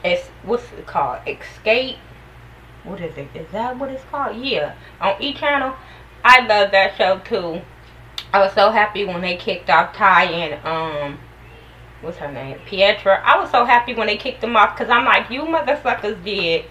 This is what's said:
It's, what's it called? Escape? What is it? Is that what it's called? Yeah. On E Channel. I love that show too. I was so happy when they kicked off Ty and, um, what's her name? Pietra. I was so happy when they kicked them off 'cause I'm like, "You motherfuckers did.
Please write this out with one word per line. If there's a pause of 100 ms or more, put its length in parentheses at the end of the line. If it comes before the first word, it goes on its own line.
It's, (160)
what's
it
called?
Escape? (840)
What
is
it?
Is
that
what
it's
called?
Yeah. (260)
On
E
Channel. (500)
I
love
that
show
too. (680)
I
was
so
happy
when
they
kicked
off
Ty
and,
um, (840)
what's
her
name?
Pietra.
I
was
so
happy
when
they
kicked
them
off
'cause
I'm
like,
"You
motherfuckers
did.